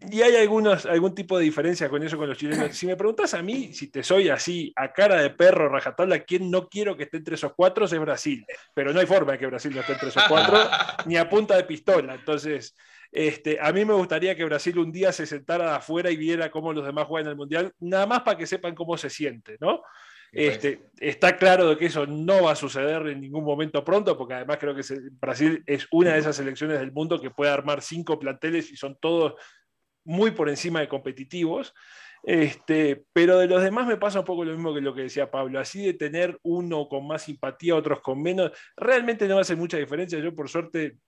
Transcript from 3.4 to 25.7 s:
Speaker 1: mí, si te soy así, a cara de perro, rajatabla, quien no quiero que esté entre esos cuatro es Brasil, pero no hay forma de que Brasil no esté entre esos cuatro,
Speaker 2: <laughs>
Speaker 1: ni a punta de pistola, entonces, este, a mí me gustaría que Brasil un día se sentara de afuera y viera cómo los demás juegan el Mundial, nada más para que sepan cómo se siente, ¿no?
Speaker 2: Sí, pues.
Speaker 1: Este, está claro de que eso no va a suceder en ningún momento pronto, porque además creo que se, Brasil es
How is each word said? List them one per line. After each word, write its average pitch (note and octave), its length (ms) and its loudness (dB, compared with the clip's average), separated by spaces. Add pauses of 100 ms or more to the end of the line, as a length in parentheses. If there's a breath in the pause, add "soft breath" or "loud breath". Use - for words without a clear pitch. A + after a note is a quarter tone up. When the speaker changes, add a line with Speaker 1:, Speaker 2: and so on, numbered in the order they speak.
Speaker 1:
mí, A3+ 320 -6
si - 180 -12
te C#3 120 -8
soy F#3 260 4
así, D#3+ 460 -2
a C3+ 180 -4
cara G3 280 6
de C#3+ 100 2
perro, F3+ 360 6
rajatabla, C#3+ 520 0
quien F3+ 300 -4
no F3+ 200 0
quiero G3+ 260 -4
que D#3 80 -8
esté D#3+ 140 -10
entre D#3+ 180 -8
esos D3 200 -6
cuatro F#3+ 300 4
es E3 140 0
Brasil, D3 460 -4 (300 loud breath)
pero C#3 180 0
no F3 60 2
hay F#3 80 4
forma F3 240 4
de C3+ 80 -2
que C3+ 80 -4
Brasil C3 260 -6
no C3 80 -6
esté C3+ 120 -4
entre C3+ 160 -6
esos G3+ 200 2
cuatro, G3 280 6
Speaker 2:
<laughs> - 500 0
Speaker 1:
ni E3+ 100 0
a E3 100 2
punta G3+ 300 4
de F3+ 60 4
pistola, D3+ 520 0
entonces, D3 600 -6 (360 loud breath)
este, D3+ 480 -2
a D3+ 140 2
mí G3 120 2
me G#3+ 80 4
gustaría F3+ 420 2
que E3 100 -4
Brasil D#3+ 320 -2
un E3 140 0
día F#3 200 2
se E3 140 -4
sentara D#3+ 460 -2
de C#3+ 60 0
afuera E3+ 340 -2
y E3+ 40 0
viera D#3+ 360 -2
cómo D#3+ 200 -6
los D3+ 140 -4
demás C#3+ 220 -4
juegan D#3 240 -4
el D3 40 -8
Mundial, D#3 440 -4
nada F#3+ 260 0
más B3 160 0
para G#3+ 160 0
que E3 80 -10
sepan F3+ 300 -6
cómo E3 220 -6
se D3+ 120 -8
siente, A#2+ 500 -10
¿no? G3+ 220 0 (500 loud breath)
Speaker 2:
Sí, - 60 -16
pues. D3 140 2
Speaker 1:
Este, C3 320 -4 (160)
está F3+ 360 2
claro F#3 340 6
de D#3 80 4
que E3 100 0
eso D3+ 180 -4
no D#3+ 380 2
va D#3+ 80 4
a D3 40 2
suceder C#3+ 520 -4
en C#3 120 -8
ningún C#3 240 -8
momento D3 400 -2
pronto, F#3+ 320 2
porque B2+ 200 -10
además C3 240 -6
creo C#3+ 160 -4
que C3+ 80 -8
se, C#3 160 -10 (200)
Brasil D3 460 0
es C#3+ 260 -2